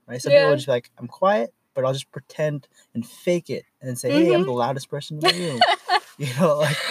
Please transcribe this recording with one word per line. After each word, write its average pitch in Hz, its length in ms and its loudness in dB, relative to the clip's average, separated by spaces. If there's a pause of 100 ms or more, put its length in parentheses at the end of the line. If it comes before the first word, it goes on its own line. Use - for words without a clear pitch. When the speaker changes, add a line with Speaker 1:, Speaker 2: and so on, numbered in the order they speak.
Speaker 1:
Right? 120 140 -10
Some - 100 -2
people 143 160 6
Speaker 2:
Yeah. 147 60 4
Speaker 1:
are - 20 4
just 131 140 -4
like, 123 280 0
"I'm 123 100 -12
quiet, 214 460 0 (220)
but 131 100 -2
I'll 131 80 0
just 135 180 -8
pretend 147 560 -6 (280)
and 117 100 -6
fake - 460 -2
it 107 140 -8 (160)
and 127 180 -8
say, 131 120 -2
'Hey, 123 220 4
I'm 120 80 4
Speaker 2:
Mm-hmm. - 60 -2
Speaker 1:
the 131 60 -2
loudest 123 360 -2
person 147 280 -10
in 151 60 -4
the 330 100 2 (160)
room.'" 127 160 -6
Speaker 2:
<laughs> - 520 -2
Speaker 1:
You 139 220 -6
know, 156 200 4
like 151 180 0 (140)